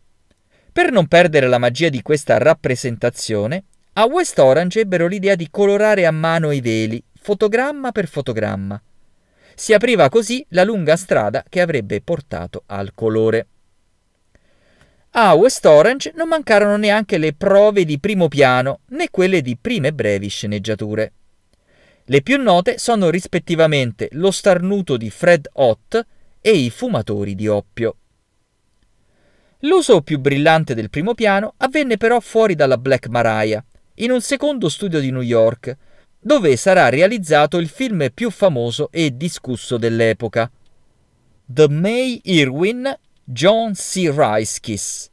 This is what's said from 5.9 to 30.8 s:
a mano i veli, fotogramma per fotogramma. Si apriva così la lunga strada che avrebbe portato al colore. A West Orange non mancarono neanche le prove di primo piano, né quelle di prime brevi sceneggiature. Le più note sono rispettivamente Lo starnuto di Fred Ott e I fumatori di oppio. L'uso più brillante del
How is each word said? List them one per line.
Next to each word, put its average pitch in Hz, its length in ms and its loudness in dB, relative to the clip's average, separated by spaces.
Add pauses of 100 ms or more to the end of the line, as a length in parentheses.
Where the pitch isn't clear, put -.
a 160 40 2
mano 160 420 0
i 139 100 -2
veli, 110 420 -2 (160)
fotogramma 240 720 -2
per 190 160 -4
fotogramma. 104 720 -6 (720)
Si - 200 0
apriva 202 340 4
così 233 400 -2
la 175 160 2
lunga 180 320 0
strada 123 500 -2
che - 140 -2
avrebbe 117 400 -2
portato 90 640 -8
al 98 280 -10
colore. 110 520 0 (1600)
A 208 240 4
West 202 320 4
Orange 208 500 6
non 330 120 -4
mancarono 208 500 2
neanche 208 400 0
le 156 160 -2
prove 202 500 4
di 151 160 -4
primo 185 280 0
piano, 135 600 2
né 320 220 -6
quelle 185 320 0
di 123 180 -8
prime 165 320 -4
brevi 104 360 -2
sceneggiature. 107 840 -6 (920)
Le 139 200 2
più 269 180 0
note 190 380 2
sono 214 320 0
rispettivamente 160 1000 -2
Lo 170 180 -2
starnuto 185 640 0
di 113 140 -6
Fred 170 420 0
Ott 135 540 -2 (340)
e 214 100 0
I 139 200 2
fumatori 104 640 -6
di 101 120 -8
oppio. 107 500 -4 (1600)
L'uso 285 420 2
più 147 180 -4
brillante 143 560 0
del 110 140 -6